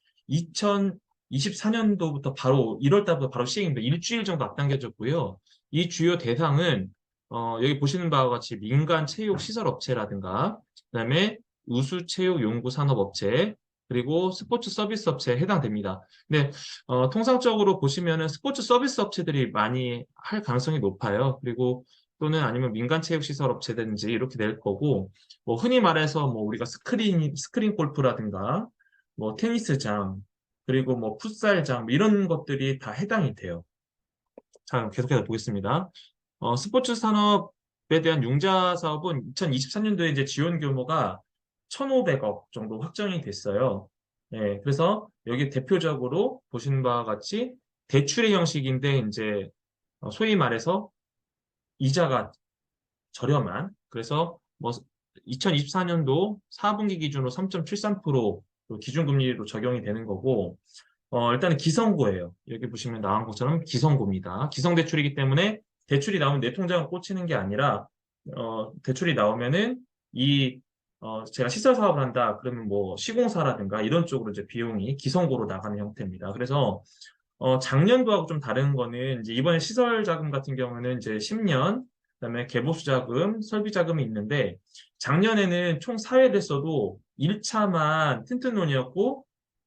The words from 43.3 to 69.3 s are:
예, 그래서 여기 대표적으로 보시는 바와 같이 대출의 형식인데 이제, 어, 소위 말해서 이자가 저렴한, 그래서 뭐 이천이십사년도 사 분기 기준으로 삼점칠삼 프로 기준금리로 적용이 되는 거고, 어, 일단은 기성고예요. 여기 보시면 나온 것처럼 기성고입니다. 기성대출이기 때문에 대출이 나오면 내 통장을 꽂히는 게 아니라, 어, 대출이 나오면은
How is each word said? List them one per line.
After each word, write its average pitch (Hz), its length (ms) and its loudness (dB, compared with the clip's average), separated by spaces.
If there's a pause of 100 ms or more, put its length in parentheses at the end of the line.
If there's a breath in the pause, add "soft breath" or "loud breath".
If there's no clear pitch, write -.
예, 101 280 -2
그래서 165 460 0 (180)
여기 131 240 -2
대표적으로 160 1000 0
보시는 131 340 -2
바와 120 220 2
같이 208 480 -4 (340)
대출의 202 460 4
형식인데 139 640 2 (100)
이제, 104 420 -4 (520)
어, 101 100 -8
소위 220 240 2
말해서 156 540 0 (920)
이자가 135 540 2 (800)
저렴한, 139 560 0 (180)
그래서 151 500 -4 (200)
뭐 117 160 -4 (500)
이천이십사년도 165 1300 0
사 208 260 -2
분기 202 240 -2
기준으로 139 300 -2
삼점칠삼 190 720 -4
프로 120 420 0 (380)
기준금리로 135 640 0
적용이 113 360 -2
되는 107 240 -4
거고, 101 520 -2 (520 loud breath)
어, 120 220 2
일단은 156 240 2
기성고예요. 139 800 2 (140)
여기 117 180 -8
보시면 113 320 -8
나온 104 240 0
것처럼 139 400 -2
기성고입니다. 107 840 0
기성대출이기 160 640 0
때문에 147 460 2 (260)
대출이 151 320 0
나오면 143 220 2
내 117 100 0
통장을 175 360 -2
꽂히는 180 400 -6
게 151 80 0
아니라, 104 520 0 (480)
어, 113 380 -6 (100)
대출이 151 300 0
나오면은 123 640 0 (320)